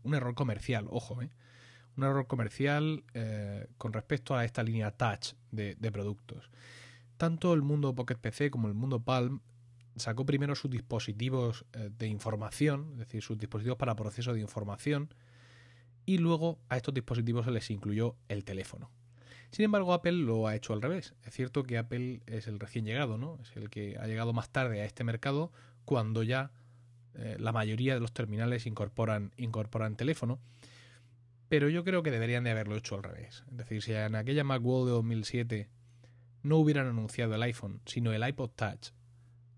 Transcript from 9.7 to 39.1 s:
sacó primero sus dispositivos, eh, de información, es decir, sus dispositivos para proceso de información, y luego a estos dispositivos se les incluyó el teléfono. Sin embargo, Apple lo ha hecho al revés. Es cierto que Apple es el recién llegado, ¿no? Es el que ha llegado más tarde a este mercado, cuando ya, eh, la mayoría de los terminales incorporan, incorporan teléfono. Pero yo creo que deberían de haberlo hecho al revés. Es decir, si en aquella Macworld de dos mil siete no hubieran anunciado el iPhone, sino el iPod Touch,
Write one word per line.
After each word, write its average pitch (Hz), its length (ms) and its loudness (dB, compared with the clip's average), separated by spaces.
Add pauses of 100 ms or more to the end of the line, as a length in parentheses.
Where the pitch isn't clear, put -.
sacó 113 300 -2
primero 143 300 2
sus 135 160 -4
dispositivos, 117 1000 -2
eh, 107 220 -8
de 113 120 -2
información, 113 840 0
es 127 40 -10
decir, 113 240 -6
sus 113 160 -4
dispositivos 113 400 -2
para 120 180 2
proceso 117 380 -2
de 113 60 0
información, 110 760 -2 (880)
y 190 140 4
luego 165 400 2 (100)
a 127 100 0
estos 135 180 -2
dispositivos 117 500 0
se 127 60 0
les 113 180 -2
incluyó 107 460 0 (120)
el 104 160 -4
teléfono. - 460 -8 (640)
Sin 214 140 2
embargo, 196 280 4
Apple 175 200 4
lo 113 340 2
ha 107 80 0
hecho 110 180 -4
al 104 80 0
revés. 165 320 -2 (100)
Es - 120 -16
cierto 131 260 -2
que 123 160 -2
Apple 120 480 -4
es 110 220 -6
el 104 120 -6
recién 107 260 -4
llegado, 113 340 0
¿no? 147 200 -6
Es - 160 -16
el 107 140 -8
que 104 300 -8
ha 110 80 -6
llegado 113 260 0
más 117 160 -2
tarde 120 320 0
a 104 40 -2
este - 180 -6
mercado, 139 480 -2 (340)
cuando 113 380 2
ya, 131 260 0 (640)
eh, 113 240 -8
la 113 140 0
mayoría 113 420 2
de 123 60 2
los 117 140 -2
terminales 117 520 0
incorporan, 107 720 0
incorporan 110 580 -2
teléfono. 127 440 0 (1120)
Pero 147 200 6
yo 170 140 2
creo 185 180 4
que 156 80 0
deberían 120 340 2
de 120 60 2
haberlo 107 260 0
hecho 107 200 -4
al 98 80 -4
revés. - 480 -12
Es 123 60 -10
decir, 110 260 -4
si 113 100 -2
en 107 220 0
aquella 135 280 2
Macworld 127 440 4
de 123 60 4
dos 117 100 4
mil 113 200 0
siete 117 460 -2 (720)
no 156 160 6
hubieran 147 300 6
anunciado 113 480 0
el 110 80 2
iPhone, 113 420 -2
sino 117 260 0
el 110 160 0
iPod 131 280 -4
Touch, - 320 -4 (720)